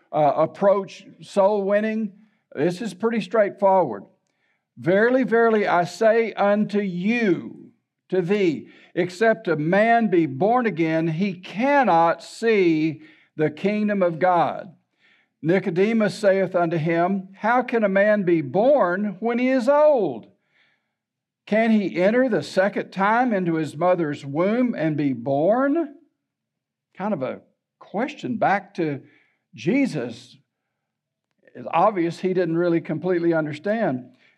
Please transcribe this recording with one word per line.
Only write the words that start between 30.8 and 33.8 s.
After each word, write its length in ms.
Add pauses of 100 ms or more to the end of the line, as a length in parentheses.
It's 160
obvious 500
he 140
didn't 220
really 240
completely 520
understand. 840 (220)